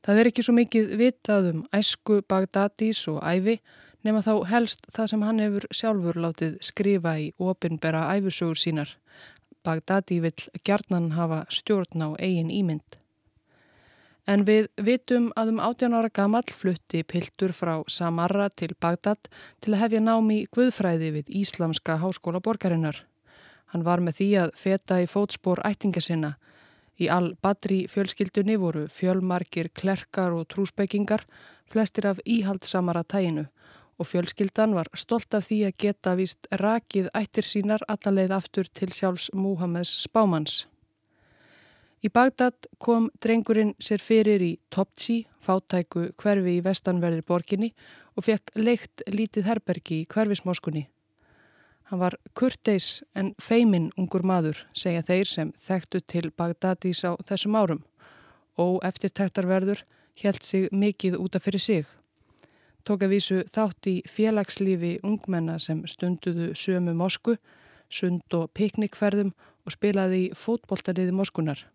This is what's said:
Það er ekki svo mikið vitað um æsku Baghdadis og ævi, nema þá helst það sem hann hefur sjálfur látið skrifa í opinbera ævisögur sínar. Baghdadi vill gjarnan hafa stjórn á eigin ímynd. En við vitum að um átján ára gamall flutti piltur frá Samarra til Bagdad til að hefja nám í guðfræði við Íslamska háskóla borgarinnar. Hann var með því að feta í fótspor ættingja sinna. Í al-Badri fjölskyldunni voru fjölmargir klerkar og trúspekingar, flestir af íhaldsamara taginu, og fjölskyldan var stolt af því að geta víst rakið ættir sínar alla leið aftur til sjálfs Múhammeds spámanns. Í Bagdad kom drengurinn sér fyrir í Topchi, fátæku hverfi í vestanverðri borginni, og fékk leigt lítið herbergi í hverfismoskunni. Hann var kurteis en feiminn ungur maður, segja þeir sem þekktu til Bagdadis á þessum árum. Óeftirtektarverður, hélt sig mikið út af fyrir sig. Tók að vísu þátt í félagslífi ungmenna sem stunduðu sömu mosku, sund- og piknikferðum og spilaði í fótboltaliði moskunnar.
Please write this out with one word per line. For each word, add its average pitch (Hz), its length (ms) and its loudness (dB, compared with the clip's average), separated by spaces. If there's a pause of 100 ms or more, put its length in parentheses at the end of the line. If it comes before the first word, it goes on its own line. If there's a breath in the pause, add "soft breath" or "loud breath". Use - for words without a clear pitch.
Það 208 220 4
er 240 80 6
ekki 233 160 -2
svo 240 100 4
mikið 220 420 2
vitað 208 520 2
um 160 100 -4 (160)
æsku 208 480 2
Baghdadis 202 760 0 (100)
og 151 80 -4
ævi, 185 380 0 (500 soft breath)
nema 214 160 2
þá 220 80 2 (160)
helst 233 400 0
það 220 240 -4
sem 214 140 0
hann 220 180 2
hefur 202 240 -2
sjálfur 185 480 -2
látið 165 480 -2
skrifa 190 560 0
í 151 160 -4
opinbera 165 720 -2 (100)
ævisögur 175 400 -2
sínar. 156 380 -2 (680 loud breath)
Baghdadi 175 640 0
vill - 240 -4 (160)
gjarnan 180 480 0
hafa 160 300 -2 (100)
stjórn 185 500 -2
á 156 140 -2
eigin 170 320 0
ímynd. 170 480 -2 (1300 soft breath)
En 202 160 4
við 214 220 6 (100)
vitum 240 540 2 (100)
að 226 140 2
um 220 100 0
átján 240 320 0
ára 226 160 2
gamall 208 400 2
flutti - 480 -4
piltur 175 560 -4
frá 165 220 -2 (100)
Samarra 175 640 0
til - 240 -8
Bagdad 180 540 -2 (340 loud breath)
til 214 80 2
að 202 140 2
hefja 220 180 2
nám 226 300 4
í 214 80 0 (100)
guðfræði 185 640 2
við 151 180 -6
Íslamska 165 680 -2
háskóla 180 420 -4
borgarinnar. 170 600 -2 (680 soft breath)
Hann 170 160 -2
var 175 160 2
með 165 160 -4
því 196 80 2 (140)
að 165 100 0
feta 190 480 0
í 175 80 0
fótspor 202 560 -2
ættingja 196 400 -2
sinna. 156 300 -4 (680 soft breath)
Í 170 80 0
al-Badri 185 800 0
fjölskyldunni 202 720 -2
voru 156 320 -2
fjölmargir 180 800 -2
klerkar 185 640 -2
og 165 160 -4
trúspekingar, 202 720 -2 (400 loud breath)
flestir 208 480 0
af 185 160 -4
íhaldsamara 190 800 0
taginu, 165 400 0 (480 soft breath)
og - 160 -8
fjölskyldan 196 640 0
var 160 160 -4
stolt - 400 -4
af 208 160 0
því 214 220 2
að - 80 -10
geta 190 420 0
víst - 320 -6
rakið 202 640 0
ættir 214 320 -2
sínar 208 400 0
alla 202 300 2
leið 190 240 2
aftur - 260 -4
til 180 240 -6
sjálfs 180 400 -2
Múhammeds 180 720 -2
spámanns. 175 600 2 (1300 soft breath)
Í - 160 -4
Bagdad 247 540 2 (100)
kom 226 300 2 (100)
drengurinn 220 540 2 (100)
sér 214 160 -2
fyrir 214 440 4
í 170 100 0 (180)
Topchi, 226 540 -2 (180)
fátæku 180 720 -2
hverfi 196 460 2
í - 20 -
vestanverðri 175 640 0
borginni, 196 460 0 (420 loud breath)
og 294 80 -6
fékk - 320 0
leigt 220 560 0
lítið 202 380 -2
herbergi 170 560 -4
í - 20 -18
hverfismoskunni. 180 760 -2 (1080 soft breath)
Hann 185 80 -4
var 180 160 0 (240)
kurteis - 600 0 (180)
en 196 140 -2 (100)
feiminn 214 460 4 (100)
ungur 185 240 -2
maður, 175 380 0 (180)
segja 170 240 -2
þeir 185 240 0
sem 156 320 -2
þekktu 185 480 -4
til 165 320 -4
Bagdadis 180 640 -2
á 175 240 -2
þessum 208 320 -2
árum. 165 220 2 (760 soft breath)
Óeftirtektarverður, 185 1300 0 (400 soft breath)
hélt 202 240 -2
sig 190 240 0
mikið 196 480 0
út 185 160 -6
af 185 140 -2
fyrir 190 160 0
sig. 170 240 0 (960 soft breath)
Tók 202 160 0
að 196 140 2
vísu 190 320 0
þátt 214 420 -2
í 180 60 0 (100)
félagslífi 190 960 0
ungmenna 180 560 -2
sem 156 240 -4
stunduðu 170 720 -4
sömu 180 400 0
mosku, 185 400 0 (560 soft breath)
sund- 180 480 -2
og 165 160 -4
piknikferðum 202 800 0 (320 soft breath)
og 175 80 -8
spilaði 185 540 0
í - 20 -6
fótboltaliði 185 840 -4
moskunnar. 165 480 -2 (100)